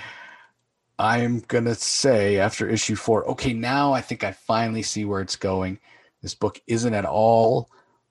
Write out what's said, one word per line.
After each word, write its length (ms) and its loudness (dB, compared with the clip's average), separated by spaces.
I'm 420 0
gonna 340 0
say 640 2
after 300 0
issue 260 0
four, 360 0
okay, 220 -2
now 400 0
I 80 0
think 220 -8
I 100 -4
finally 500 -2
see 220 -6
where 160 -2
it's 160 -6
going. 440 -2
This 120 -10
book 320 -4
isn't 280 0
at 100 0
all 640 4